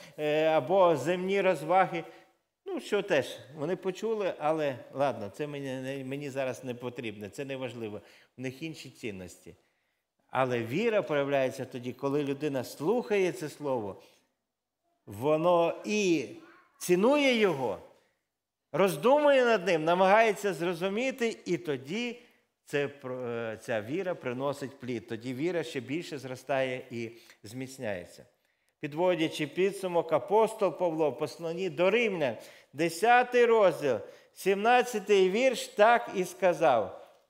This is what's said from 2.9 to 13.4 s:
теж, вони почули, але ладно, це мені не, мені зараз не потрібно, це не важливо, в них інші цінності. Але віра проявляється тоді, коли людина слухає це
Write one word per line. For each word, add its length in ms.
теж, 360
вони 200
почули, 640
але 360
ладно, 360
це 180
мені 280
не, 280
мені 260
зараз 340
не 100
потрібно, 560
це 160
не 100
важливо, 460
в 40
них 220
інші 260
цінності. 680
Але 340
віра 380
проявляється 640
тоді, 280
коли 300
людина 400
слухає 680
це 180